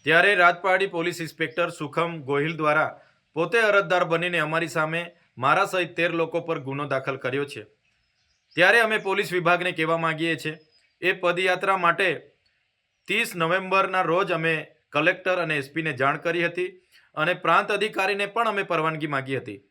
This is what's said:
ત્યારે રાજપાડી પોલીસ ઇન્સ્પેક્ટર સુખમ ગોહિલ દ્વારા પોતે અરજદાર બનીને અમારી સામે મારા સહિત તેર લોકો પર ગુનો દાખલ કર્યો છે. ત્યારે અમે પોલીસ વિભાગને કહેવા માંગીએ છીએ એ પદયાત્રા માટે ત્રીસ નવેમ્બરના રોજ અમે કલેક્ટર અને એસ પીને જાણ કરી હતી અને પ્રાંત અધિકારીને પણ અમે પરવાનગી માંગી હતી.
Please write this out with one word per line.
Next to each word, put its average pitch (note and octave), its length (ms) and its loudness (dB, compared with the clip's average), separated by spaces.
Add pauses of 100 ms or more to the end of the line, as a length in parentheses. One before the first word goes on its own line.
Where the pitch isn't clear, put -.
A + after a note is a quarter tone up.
ત્યારે F3 300 6
રાજપાડી F#3 600 4
પોલીસ E3+ 260 -2
ઇન્સ્પેક્ટર E3 500 -4
સુખમ E3 400 -4 (160)
ગોહિલ C#3+ 300 0
દ્વારા D3+ 340 2 (440)
પોતે E3+ 260 0
અરજદાર G3 440 4
બનીને E3 340 0
અમારી D#3+ 360 -2
સામે D#3+ 260 -2 (360)
મારા E3 340 2
સહિત F3+ 240 -2
તેર E3 180 0
લોકો E3 280 -2
પર E3 180 -4
ગુનો C#3 260 -6
દાખલ C3+ 320 -4
કર્યો C3+ 360 -4
છે. G#2+ 100 -12 (920)
ત્યારે G3 240 6
અમે A3 180 2
પોલીસ F#3+ 380 -2
વિભાગને F3 360 2
કહેવા E3 240 0
માંગીએ D#3+ 400 -2
છીએ D#3 180 -8 (460)
એ - 220 0
પદયાત્રા F3+ 640 2
માટે E3+ 240 2 (1000)
ત્રીસ A3 280 -4
નવેમ્બરના F#3 760 0
રોજ F3 200 2
અમે D#3+ 240 0 (340)
કલેક્ટર F3+ 500 0
અને D#3+ 180 -2
એસ C#3 160 -8
પીને D#3+ 200 -4
જાણ C#3 340 0
કરી E3+ 200 0
હતી F3+ 220 -4 (480)
અને D#3+ 160 0 (100)
પ્રાંત G3 340 2
અધિકારીને G3+ 500 -2
પણ A3 260 -2
અમે G3 100 -2
પરવાનગી D#3 520 -2
માંગી C3+ 260 -4
હતી. G2+ 180 -14 (120)